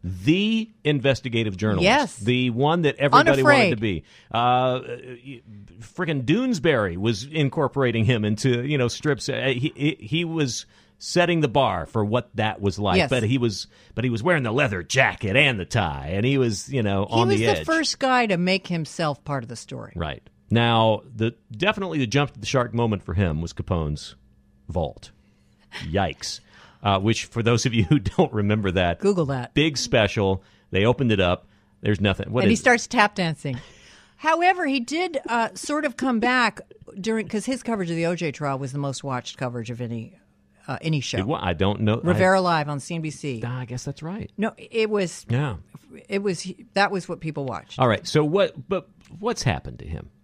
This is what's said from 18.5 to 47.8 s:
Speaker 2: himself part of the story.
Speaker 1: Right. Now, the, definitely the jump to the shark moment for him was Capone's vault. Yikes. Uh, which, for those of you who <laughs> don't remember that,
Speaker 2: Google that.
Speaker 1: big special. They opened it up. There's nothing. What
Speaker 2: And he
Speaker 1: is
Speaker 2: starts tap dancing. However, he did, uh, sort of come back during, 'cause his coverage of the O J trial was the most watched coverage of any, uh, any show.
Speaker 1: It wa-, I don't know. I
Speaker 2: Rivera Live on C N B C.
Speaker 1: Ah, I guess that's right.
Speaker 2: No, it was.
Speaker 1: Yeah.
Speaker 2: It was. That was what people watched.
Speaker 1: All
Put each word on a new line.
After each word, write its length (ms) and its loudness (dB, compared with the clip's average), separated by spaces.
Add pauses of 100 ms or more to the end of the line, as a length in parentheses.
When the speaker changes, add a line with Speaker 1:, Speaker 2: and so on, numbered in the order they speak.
Speaker 2:
himself 560 -4
part 180 -4
of 60 -12
the 80 -12
story. 400 -14
Speaker 1:
Right. 260 -6 (280)
Now, 520 4 (100)
the, 220 -2 (160)
definitely 480 -2
the 80 0
jump 280 0
to 60 -18
the 60 -10
shark 280 0
moment 280 0
for 120 -6
him 260 2
was 120 -6
Capone's 640 -4 (540)
vault. 420 -6 (720)
Yikes. 560 -4 (420)
Uh, 160 2
which, 280 0
for 160 -6
those 220 2
of 100 2
you 100 4
who 140 4
<laughs> 180 -2
don't 160 2
remember 400 2
that, 280 2
Speaker 2:
Google 260 2
that. 280 -6
Speaker 1:
big 240 2
special. 640 2 (280)
They 140 2
opened 280 2
it 80 2
up. 260 2 (340)
There's 200 0
nothing. 320 0
What 120 0
Speaker 2:
And 60 6
he 40 6
Speaker 1:
is 60 -2
Speaker 2:
starts 260 2
tap 280 2
dancing. 440 -4 (580)
However, 500 2
he 140 0
did, 380 -4 (100)
uh, 260 0
sort 300 -4
of 120 -4
come 240 0
back 400 0 (400)
during, 280 -2
'cause 180 -4
his 160 -4
coverage 280 -4
of 60 -2
the 100 0
O 80 0
J 160 -4
trial 280 -4
was 140 -8
the 60 -6
most 240 -6
watched 360 -8
coverage 320 -6
of 100 -10
any, 380 -10 (500)
uh, 140 -6
any 180 0
show. 180 -4
Speaker 1:
It 80 0
wa-, 140 -2
I 140 0
don't 260 0
know. 220 2
I 60 -2
Speaker 2:
Rivera 320 4
Live 280 0
on 120 -4
C 160 -8
N 40 -4
B 100 -6
C. 360 -6
Speaker 1:
Ah, 140 -6
I 40 -8
guess 200 -10
that's 180 -8
right. 340 -10
Speaker 2:
No, 220 -2
it 320 -2
was. 380 -2
Speaker 1:
Yeah. 280 0 (520)
Speaker 2:
It 140 -2
was. 240 -2 (280)
That 160 2
was 180 -6
what 120 -6
people 260 -6
watched. 320 -10
Speaker 1:
All 100 4